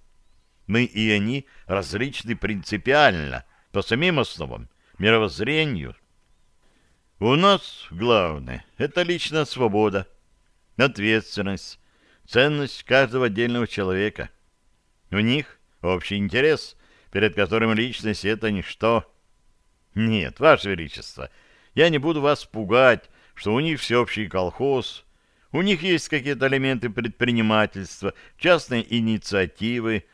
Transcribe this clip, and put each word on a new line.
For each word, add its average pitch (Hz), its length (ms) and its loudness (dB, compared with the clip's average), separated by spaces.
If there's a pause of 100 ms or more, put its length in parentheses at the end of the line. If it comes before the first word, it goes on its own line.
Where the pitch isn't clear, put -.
(680)
Мы 113 180 2
и 110 260 -2
они 107 360 0 (200)
различны 104 680 -6
принципиально, 101 1080 0 (260)
по 101 120 -2
самим 156 360 0
основам, 64 520 -6 (280)
мировоззрению. 110 960 0 (1200)
У 117 160 2
нас 190 560 2
главное — 82 760 0 (140)
это 147 240 -2
личная 160 420 -2
свобода, 104 640 0 (720)
ответственность, 107 1000 -2 (480)
ценность 143 580 0
каждого 127 420 4
отдельного 120 400 0
человека. 98 640 -4 (800)
У 95 80 -2
них 123 400 -2 (240)
общий 90 340 -2
интерес, 127 600 0 (340)
перед 101 240 2
которым 110 400 2
личность — 110 520 -4
это 110 240 -2
ничто. 110 600 -2 (840)
Нет, 107 460 0
Ваше 135 300 4
Величество, - 600 -10 (440)
я 156 140 4
не 156 100 0
буду 151 220 -2
вас 143 240 0
пугать, 113 640 4 (240)
что 104 200 -2
у 127 60 2
них 156 200 -4
всеобщий 113 480 -2
колхоз – 110 760 -2 (480)
у 156 100 -2
них 190 200 0
есть 175 260 0
какие-то 135 400 -2
элементы 131 420 -2
предпринимательства, 107 1200 0 (240)
частной 147 520 0
инициативы, 110 1300 -2